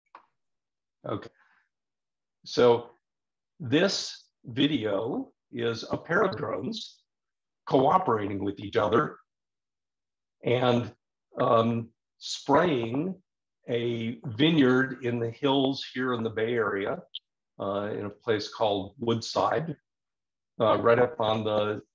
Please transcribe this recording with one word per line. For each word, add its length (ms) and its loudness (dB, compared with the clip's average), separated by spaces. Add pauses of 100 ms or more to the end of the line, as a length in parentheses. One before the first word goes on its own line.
(1080)
Okay. 220 -8 (1120)
So 460 4 (680)
this 680 -2 (200)
video 880 -2 (200)
is 380 -6
a 60 -4
pair 240 -2
of 160 0
drones 640 -8 (680)
cooperating 800 2
with 160 -4
each 160 -4
other 400 0 (1300)
and, 480 2 (480)
um, 480 2 (300)
spraying 960 0 (560)
a 540 -2
vineyard 800 4
in 160 -2
the 100 -2
hills 640 0
here 200 -2
in 100 -4
the 60 -2
Bay 240 -2
Area, 440 -2 (640)
uh, 360 -4
in 100 -6
a 40 -8
place 380 -2
called 500 -2
Woodside, 800 -2 (840)
uh, 180 4
right 200 4
up 220 2
on 240 0
the, 360 0 (140)